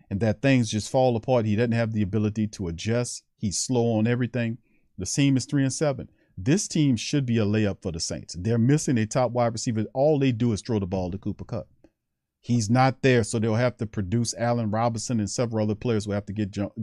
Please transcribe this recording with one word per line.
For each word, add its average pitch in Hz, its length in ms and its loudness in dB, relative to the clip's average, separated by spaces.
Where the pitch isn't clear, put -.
and 95 100 -2
that 107 220 0
things 127 280 4
just 107 220 -4
fall 127 240 4
apart, 113 300 0
he 104 100 2
doesn't 117 160 0
have 117 220 0
the 107 80 0
ability 107 460 0
to 101 200 -8
adjust. 110 560 -4
He's 98 200 -4
slow 117 400 0
on 107 80 2
everything. 120 520 -2
The 92 80 -8
team 139 320 2
is 123 80 -2
three 139 180 0
and 131 100 0
seven. 143 360 -4
This 135 320 0
team 143 280 2
should 139 320 -2
be 113 100 2
a 107 80 2
layup 104 380 0
for 92 80 -6
the 80 80 -8
Saints. - 380 -10
They're 110 200 0
missing 135 400 2
a 110 80 2
top 123 260 0
wide 120 220 0
receiver. 110 400 -2
All 147 240 2
they 135 140 2
do 117 200 0
is 101 120 -2
throw 110 160 0
the 95 80 -4
ball 90 240 -4
to 98 80 -8
Cooper 98 260 -8
Kupp. - 220 -10
He's 117 300 0
not 127 320 2
there, 123 200 6
so 117 140 -4
they'll 110 160 0
have 120 240 0
to 120 80 -6
produce. 110 480 -2
Allen 117 380 -2
Robinson 113 480 -2
and 101 100 0
several 113 340 -2
other 107 120 0
players 107 320 0
will 101 80 -2
have 101 100 -4
to 95 80 -8
get 104 160 -2
ju-, 101 220 -4